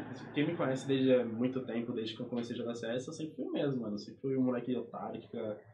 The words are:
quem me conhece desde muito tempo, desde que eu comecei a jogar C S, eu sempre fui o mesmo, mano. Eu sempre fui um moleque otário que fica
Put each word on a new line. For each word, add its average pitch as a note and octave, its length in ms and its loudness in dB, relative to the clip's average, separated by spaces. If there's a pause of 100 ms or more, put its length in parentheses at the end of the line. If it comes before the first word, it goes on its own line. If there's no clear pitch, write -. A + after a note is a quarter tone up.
(360)
quem D3 100 4
me E3+ 100 0
conhece C3 320 0
desde C3 360 6
muito A#2+ 420 0
tempo, A#2 260 -2
desde A2 240 -2
que - 60 -6
eu A#2 60 -6
comecei A#2 280 -2
a A#2+ 40 -4
jogar A#2 160 -2
C A2+ 100 -6
S, A#2+ 220 -2
eu D#3 60 -6
sempre D#3 220 -6
fui C4 100 -4
o F4+ 60 -4
mesmo, C#3 300 0
mano. G#2 140 -2
Eu G#2 40 -4
sempre - 220 -12
fui C3+ 160 0
um C3 60 6
moleque B2 340 2
otário A#2 420 -6
que - 60 -12
fica G#2+ 340 -4 (140)